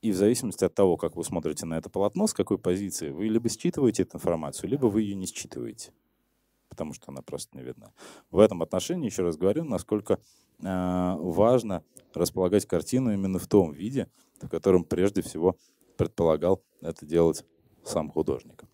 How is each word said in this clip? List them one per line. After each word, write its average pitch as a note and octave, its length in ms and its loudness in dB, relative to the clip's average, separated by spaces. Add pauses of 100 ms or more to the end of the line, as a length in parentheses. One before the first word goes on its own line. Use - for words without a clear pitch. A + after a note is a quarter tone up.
И A2 100 0
в F#2 60 0
зависимости G#2 480 2
от F2 100 0
того, F2+ 220 4
как D#2+ 180 -4
вы E2+ 100 -8
смотрите D#2+ 400 -6
на E2 120 -4
это D#2+ 120 -8
полотно, G#2 380 0
с - 60 -2
какой G2 260 -2
позиции, F2+ 520 -4
вы E2 160 -6
либо A2+ 220 0
считываете C3 540 0
эту - 140 -6
информацию, D#2+ 520 -4
либо C3 180 0
вы G#2+ 160 2
её G2+ 120 -4
не F#2+ 120 -8
считываете, - 640 -12 (760)
потому D#2 240 -10
что - 180 -18
она C2 120 -12
просто - 340 -12
не C2 60 -14
видна. - 300 -16 (380)
В F2+ 80 2
этом G2 240 6
отношении, B2+ 440 -4
ещё F#2+ 160 -4
раз E2+ 140 -2
говорю, G2+ 280 0
насколько, G#2 540 -2 (440)
а, F2+ 540 0
важно G2 680 2 (300)
располагать F#2 540 2
картину A2+ 460 0
именно F#2+ 260 -2
в - 80 -10
том F2+ 260 4
виде, G#2+ 340 -6 (340)
в - 80 -14
котором F2+ 360 4
прежде F#2 360 0
всего F2 360 -2 (400)
предполагал E2 640 0 (180)
это E2 240 -10
делать E2 400 2 (400)
сам D2+ 260 -4
художник. - 520 -4 (100)